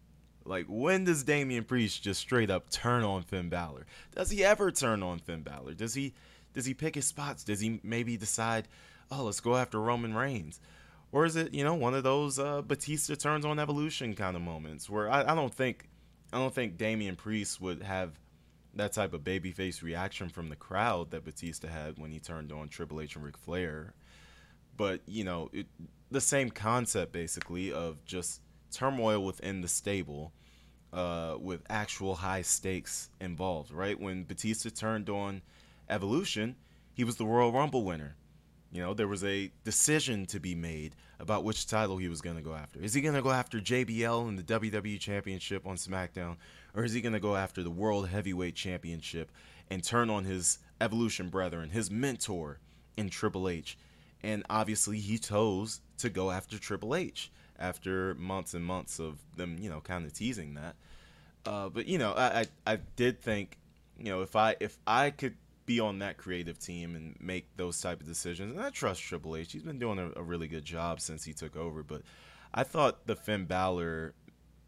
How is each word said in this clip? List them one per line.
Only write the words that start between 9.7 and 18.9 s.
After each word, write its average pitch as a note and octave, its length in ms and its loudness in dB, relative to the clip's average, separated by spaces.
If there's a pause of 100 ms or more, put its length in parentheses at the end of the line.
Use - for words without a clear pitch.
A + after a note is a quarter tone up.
Roman A#2 340 0
Reigns"? A2+ 460 -2 (520)
Or D3 120 8
is E3 120 4
it, D#3+ 180 0
you C#3+ 100 2
know, D#3+ 100 4
one B2+ 200 4
of C3+ 100 2
those, C3+ 340 4
uh, C#3+ 240 0
Batista D3 520 0
turns D3 300 2
on D3+ 140 2
Evolution D3 560 0
kind F#2 220 0
of F2 60 -2
moments D#2 460 -6
where G#2 220 0
I, C3+ 220 6
I - 20 6
don't C#3+ 200 2
think, - 340 0 (440)
I A#2+ 60 0
don't C3 160 2
think A2 220 0
Damian G#2+ 400 0
Priest G#2+ 440 -2
would F2+ 220 -2
have F#2 380 -4 (560)
that G2+ 180 0